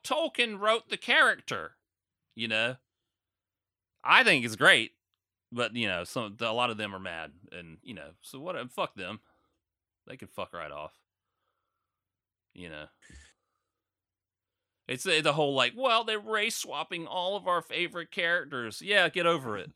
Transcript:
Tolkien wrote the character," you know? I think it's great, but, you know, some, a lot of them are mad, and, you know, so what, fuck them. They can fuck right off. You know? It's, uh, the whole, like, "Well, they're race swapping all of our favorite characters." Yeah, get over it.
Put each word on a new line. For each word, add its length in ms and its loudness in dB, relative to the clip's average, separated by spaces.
Tolkien 540 -2
wrote 300 0
the 80 -6
character," 800 0
you 140 -6
know? 280 0
I 220 8
think 220 6
it's 100 -4
great, 360 6
but, 240 -4
you 100 -2
know, 180 -2
some, 360 -8
a 120 -2
lot 180 0
of 80 -8
them 160 -6
are 40 -8
mad, 340 -10
and, 300 -16
you 100 -16
know, 180 -14
so 180 -18
what, 300 -10
fuck 240 -6
them. 260 -10
They 100 -18
can 120 -18
fuck 260 -10
right 180 -10
off. 220 -12
You 160 -16
know? 160 -14
It's, 180 -6
uh, 160 4
the 120 4
whole, 200 2
like, 220 4
"Well, 280 2
they're 140 -4
race 380 -2
swapping 500 -8
all 300 -4
of 100 -6
our 160 2
favorite 480 -6
characters." 720 -4
Yeah, 280 4
get 160 0
over 300 0
it. 200 -8